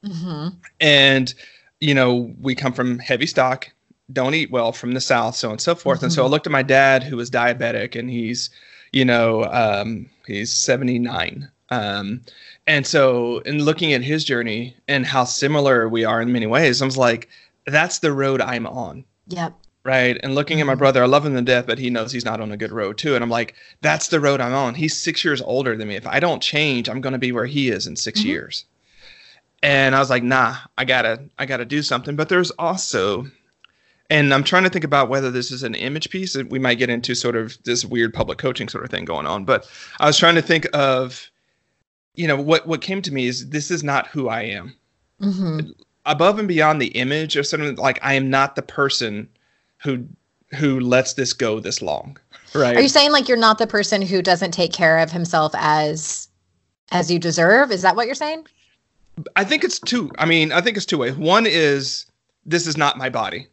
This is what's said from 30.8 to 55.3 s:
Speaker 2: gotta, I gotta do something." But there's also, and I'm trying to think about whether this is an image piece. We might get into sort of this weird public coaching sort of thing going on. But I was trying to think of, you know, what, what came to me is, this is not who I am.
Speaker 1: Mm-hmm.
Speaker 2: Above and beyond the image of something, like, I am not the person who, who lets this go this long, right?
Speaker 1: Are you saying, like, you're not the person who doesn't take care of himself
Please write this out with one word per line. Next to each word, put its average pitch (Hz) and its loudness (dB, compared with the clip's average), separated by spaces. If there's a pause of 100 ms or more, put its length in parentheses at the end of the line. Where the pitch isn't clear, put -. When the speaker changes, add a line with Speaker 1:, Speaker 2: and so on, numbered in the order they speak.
Speaker 2:
gotta, 123 0 (180)
I 135 -4
gotta 127 -6
do 143 -4
something." 139 -4
But 156 -2
there's 180 2
also, 127 -2 (840)
and 147 6
I'm 139 4
trying 180 4
to 185 4
think 180 -2
about 139 2
whether 135 -2
this 123 -4
is 127 -10
an 113 -6
image 143 -6
piece. 185 -6
We 131 -6
might 123 0
get 123 0
into 120 -2
sort 120 -2
of 110 -6
this 117 -2
weird 117 0
public - -4
coaching 127 -4
sort - -10
of - -10
thing 92 -6
going 76 -6
on. 95 -6
But 117 0 (320)
I - 2
was 147 4
trying 170 6
to 160 4
think 165 0
of, 131 -2 (840)
you 170 -2
know, 147 2
what, 156 2
what 160 -2
came 190 -6
to 160 -8
me 127 -2
is, 127 -6
this 147 -6
is 160 -4
not 139 0
who 139 -4
I 113 -2
am. 101 -10 (460)
Speaker 1:
Mm-hmm. 180 -2 (340)
Speaker 2:
Above 170 2
and 208 -2
beyond 156 4
the 117 0
image 151 -2
of 143 -2
something, 147 -4
like, 131 0
I 139 0
am 135 0
not 135 2
the 147 -6
person 120 -4 (480)
who, 131 -4 (520)
who 135 0
lets 123 2
this 131 -4
go 110 -2
this - -6
long, 90 -6 (360)
right? 123 4
Speaker 1:
Are - 6
you 277 6
saying, 294 4
like, 269 2
you're 240 4
not 220 4
the 226 2
person 208 0
who 190 0
doesn't 180 2
take 175 0
care 160 6
of 160 2
himself 165 0